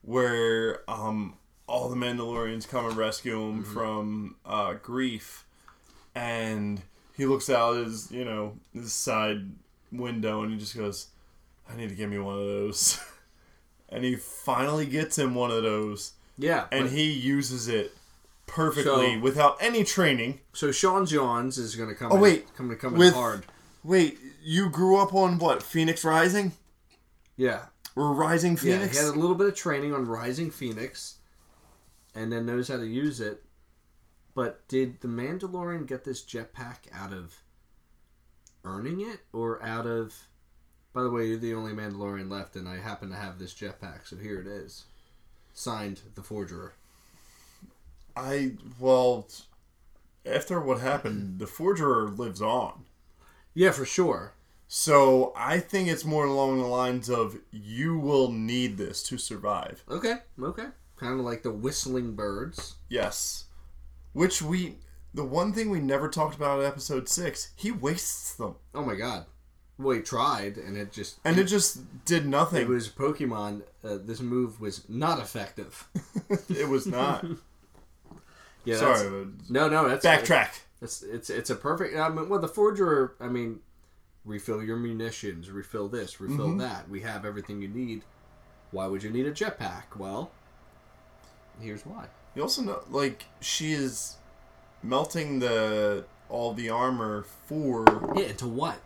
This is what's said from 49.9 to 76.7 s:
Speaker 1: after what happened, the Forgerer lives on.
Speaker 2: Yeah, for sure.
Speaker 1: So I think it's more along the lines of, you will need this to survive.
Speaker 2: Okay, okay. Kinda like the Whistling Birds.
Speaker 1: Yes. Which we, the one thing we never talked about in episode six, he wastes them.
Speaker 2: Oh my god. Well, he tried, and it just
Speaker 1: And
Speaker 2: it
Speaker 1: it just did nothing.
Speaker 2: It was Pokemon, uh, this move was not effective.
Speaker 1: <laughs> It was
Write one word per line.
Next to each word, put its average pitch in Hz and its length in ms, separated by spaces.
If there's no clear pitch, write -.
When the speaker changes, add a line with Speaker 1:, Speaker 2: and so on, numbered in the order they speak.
Speaker 1:
after 165 340
what 131 200
happened, 107 580
the 104 80
Forgerer 135 680
lives 104 260
on. 113 420
Speaker 2:
Yeah, 185 160
for 135 140
sure. 131 500
Speaker 1:
So 135 680
I 147 240
think 185 280
it's 160 160
more 151 200
along 139 340
the 127 80
lines 123 440
of, 113 260
you 117 480
will 139 320
need 113 480
this 98 260
to 123 140
survive. 101 720
Speaker 2:
Okay, 226 260
okay. 180 260
Kinda 131 240
like 117 200
the 123 100
Whistling 123 640
Birds. 104 600
Speaker 1:
Yes. - 560
Which 170 280
we, 170 360
the 147 120
one 156 280
thing 214 180
we 180 100
never 139 280
talked 151 280
about 143 240
in 139 60
episode 139 420
six, - 480
he 208 140
wastes 175 640
them. 104 220
Speaker 2:
Oh 143 100
my 117 100
god. 101 320
Well, 131 180
he 113 60
tried, 113 560
and 98 180
it 104 160
just - 320
Speaker 1:
And 165 140
Speaker 2:
it 190 40
Speaker 1:
it - 40
just - 580
did 165 220
nothing. 143 360
Speaker 2:
It 123 60
was 120 200
Pokemon, 113 720
uh, 104 220
this 110 160
move 120 400
was 104 280
not 147 300
effective. - 720
Speaker 1:
<laughs> - 300
It 147 180
was 135 180